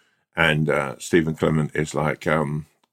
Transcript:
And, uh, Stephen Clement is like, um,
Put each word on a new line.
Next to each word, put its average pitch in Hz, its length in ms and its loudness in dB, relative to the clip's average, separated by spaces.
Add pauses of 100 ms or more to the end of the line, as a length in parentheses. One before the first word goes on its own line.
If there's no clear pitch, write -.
(360)
And, 78 340 2
uh, 69 280 -2
Stephen 80 380 0
Clement 78 380 0
is 76 200 -4
like, 73 340 -4
um, 78 380 -2 (280)